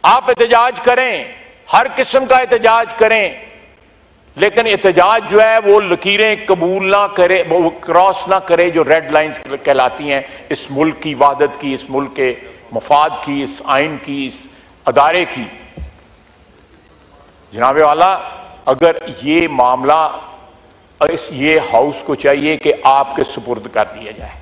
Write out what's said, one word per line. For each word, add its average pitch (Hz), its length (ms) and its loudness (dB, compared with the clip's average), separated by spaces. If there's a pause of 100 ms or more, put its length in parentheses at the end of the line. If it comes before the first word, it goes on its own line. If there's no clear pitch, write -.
आप 247 260 2
एहतजाज 233 500 2
करें, 247 540 -2 (340)
हर 214 220 2
किस्म 262 360 -2
का 254 120 4
एहतजाज 226 560 2
करें, 220 520 0 (920)
लेकिन 220 300 0
एहतजाज 202 560 2
जो 202 180 2
है 220 200 4
वो 202 200 6
लकीरें 202 680 -2
कबूल 185 400 0
ना 202 220 2
करे, 185 340 2
वो 165 260 0 (160)
cross 180 440 2
ना 190 120 2
करे 175 300 2
जो 160 120 0
red 156 300 0
lines 156 340 0
कहलाती 139 640 -2
हैं 139 160 -2 (260)
इस - 200 -8
मुल्क 147 320 -2
की 151 120 -8
वहादत 139 460 0
की, 139 140 -6
इस 131 160 -12
मुल्क 135 260 -6
के 131 200 -2 (380)
मफाद 147 500 0
की, 143 180 -6
इस 135 260 -10
आइन 143 300 0
की, 139 280 -8
इस - 220 -16 (380)
अदारे 151 380 2
की। 127 220 -10 (2000)
जनाब 123 260 2
वाला, 156 340 4 (560)
अगर 139 540 0
ये 160 280 0
मामला, 131 520 2 (1000)
इस, 151 320 -2
ये 151 260 0 (120)
house 139 320 0
को 147 140 -4
चाहिए 147 400 0
कि 147 160 0 (140)
आपके 139 380 2
सुपुर्द 113 440 -10
कर 107 200 -2
दिया 107 240 -16
जाए। 95 300 -18